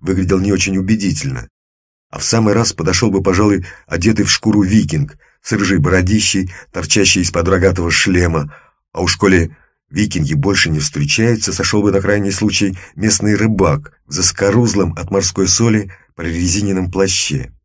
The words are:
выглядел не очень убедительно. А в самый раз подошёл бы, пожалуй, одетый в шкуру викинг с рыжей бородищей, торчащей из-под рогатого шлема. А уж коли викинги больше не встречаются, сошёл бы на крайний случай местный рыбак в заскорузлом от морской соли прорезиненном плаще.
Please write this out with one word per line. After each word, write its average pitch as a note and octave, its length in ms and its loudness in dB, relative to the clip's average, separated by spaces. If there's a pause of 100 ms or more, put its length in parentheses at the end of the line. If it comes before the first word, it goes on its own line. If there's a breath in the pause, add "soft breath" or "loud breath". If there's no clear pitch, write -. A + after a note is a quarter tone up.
выглядел F#2+ 380 0
не G2+ 140 0
очень F#2+ 240 -2
убедительно. F#2 720 -2 (600)
А - 100 -12
в - 40 -8
самый A2 300 2
раз A2+ 180 0
подошёл F2+ 380 0
бы, F#2+ 100 0
пожалуй, F#2 460 2 (220 loud breath)
одетый F#2+ 360 0
в - 60 -2
шкуру G#2 320 2
викинг F#2 560 0 (240 soft breath)
с - 80 -10
рыжей G2 280 0
бородищей, F#2 760 0 (180 loud breath)
торчащей F2+ 520 0
из-под F2 260 0
рогатого F2+ 420 2
шлема. E2 640 0 (380 loud breath)
А E2 80 -8
уж F2+ 160 -2
коли F2+ 400 2 (380 soft breath)
викинги E2 400 -2
больше D#3+ 360 0
не D2+ 100 -2
встречаются, A2 720 0
сошёл G2+ 300 -2
бы G2+ 100 2
на G2 80 2
крайний G2 320 0
случай G2 440 -2 (200 loud breath)
местный G#2 400 0
рыбак F#2+ 560 0 (140)
в - 60 -14
заскорузлом G2 840 0
от F2+ 140 -8
морской F#2+ 380 0
соли G#2+ 440 0 (240 loud breath)
прорезиненном F2+ 720 -2
плаще. F2+ 640 -2 (120)